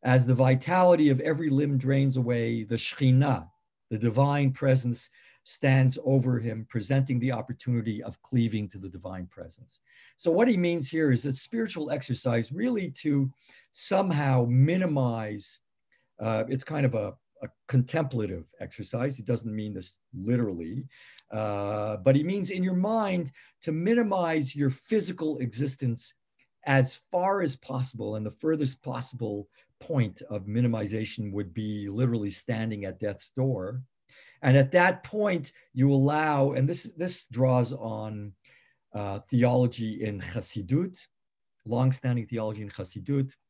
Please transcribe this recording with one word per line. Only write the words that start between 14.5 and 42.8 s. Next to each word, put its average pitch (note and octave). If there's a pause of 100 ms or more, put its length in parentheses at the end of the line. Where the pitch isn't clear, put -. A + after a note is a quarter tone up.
uh, A2
it's C3+
kind D3
of C3
a, G#2 (260)
a A2 (220)
contemplative B2+ (140)
exercise. A#2
He B2+
doesn't A2
mean G#2+
this F#2+ (140)
literally, G2+ (460)
uh, G#2 (100)
but C3+
he D3+
means F#3
in F#3
your F#3 (140)
mind F#3 (300)
to D#3+
minimize F3
your C#3+
physical E3+
existence B2 (520)
as C3+ (100)
far F#3+
as D3
possible, A2+
and G#2+
the G#2
furthest D3+
possible A#2 (340)
point A#2+
of G2+
minimization A2
would G2
be G#2
literally A2+
standing A2
at F#2
death's G2+
door. B2+ (600)
And C3
at C3+
that F3+
point, G3 (220)
you C3+
allow, C#3+
and C3
this, E3+ (120)
this F3+
draws B2+
on, G#2+ (640)
uh, G2+ (100)
theology A#2+
in G2+
Chassidut, A#2+ (600)
longstanding A#2+
theology A2
in G#2
Chassidut C3 (140)